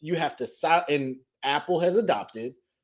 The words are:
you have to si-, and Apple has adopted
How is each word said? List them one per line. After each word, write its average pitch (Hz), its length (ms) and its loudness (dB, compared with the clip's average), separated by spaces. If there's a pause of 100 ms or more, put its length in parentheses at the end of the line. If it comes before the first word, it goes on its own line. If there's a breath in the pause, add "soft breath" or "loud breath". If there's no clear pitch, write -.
you 165 140 -2
have 160 220 -2
to 117 100 -4
si-, - 200 -4 (220)
and 135 280 -2 (260)
Apple 147 380 0
has 175 160 4
adopted 123 580 -2 (280)